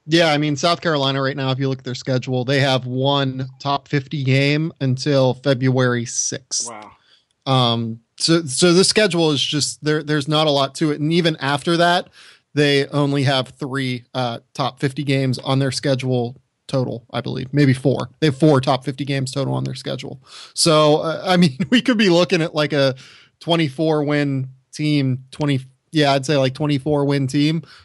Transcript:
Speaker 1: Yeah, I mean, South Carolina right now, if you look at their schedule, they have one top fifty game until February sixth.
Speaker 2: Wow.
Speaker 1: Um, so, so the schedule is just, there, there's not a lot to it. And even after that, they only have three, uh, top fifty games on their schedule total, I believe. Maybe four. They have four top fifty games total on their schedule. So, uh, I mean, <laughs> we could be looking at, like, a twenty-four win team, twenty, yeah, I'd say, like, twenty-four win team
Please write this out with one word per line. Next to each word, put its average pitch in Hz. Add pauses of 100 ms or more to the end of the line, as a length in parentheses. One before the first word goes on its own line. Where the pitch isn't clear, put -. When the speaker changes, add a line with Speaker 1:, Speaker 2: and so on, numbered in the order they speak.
Speaker 1:
Yeah, 165
I 147
mean, 147
South 170
Carolina 139
right 135
now, 135
if 131
you 135
look 131
at 131
their 123
schedule, 127
they 139
have 131
one 131 (120)
top 143
fifty 139
game 143
until 131
February 127
sixth. -
Speaker 2:
Wow. 107 (540)
Speaker 1:
Um, 117 (160)
so, 165
so 160
the 185
schedule 170
is 135
just, -
there, 151
there's 147
not 156
a 151
lot 135
to 156
it. 147
And 147
even 165
after 143
that, 175 (440)
they 143
only 143
have 131
three, 127
uh, 120 (120)
top -
fifty 143
games 135
on 135
their 135
schedule 127 (300)
total, 120
I 120
believe. 127
Maybe 139
four. 127 (100)
They 156
have 135
four 151
top 131
fifty 143
games 135
total 135
on 131
their 135
schedule. 135 (340)
So, 151
uh, 160
I 185
mean, 175
<laughs> -
we 247
could 240
be 214
looking 175
at, 160
like, 151
a 139 (440)
twenty-four 160
win 139 (240)
team, 139
twenty, 143 (320)
yeah, 143
I'd 135
say, 151
like, 131
twenty-four 147
win 139
team 147 (220)